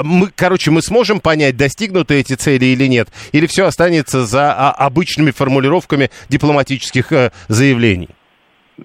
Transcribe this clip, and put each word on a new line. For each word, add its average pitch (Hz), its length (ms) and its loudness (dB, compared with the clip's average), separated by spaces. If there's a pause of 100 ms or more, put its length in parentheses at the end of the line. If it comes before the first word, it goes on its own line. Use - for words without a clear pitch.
мы, 175 320 2
короче, 180 380 0
мы 160 100 2
сможем 208 380 0
понять, 147 380 0
достигнуты 160 580 -2
эти 135 180 0
цели 131 320 0
или 127 200 0
нет? 123 220 0 (260)
Или 151 140 2
всё 190 180 0
останется 165 560 0
за, 131 320 0
а, 123 180 0
обычными 139 600 -2
формулировками 139 760 0 (200)
дипломатических, 135 840 -2
э, 127 200 2 (180)
заявлений? 113 600 0 (760)